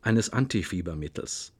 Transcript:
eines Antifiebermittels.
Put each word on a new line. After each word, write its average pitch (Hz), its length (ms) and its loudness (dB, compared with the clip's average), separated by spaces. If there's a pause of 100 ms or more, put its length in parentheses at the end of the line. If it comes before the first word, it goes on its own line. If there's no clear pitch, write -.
eines 113 300 4
Antifiebermittels. 87 1300 -2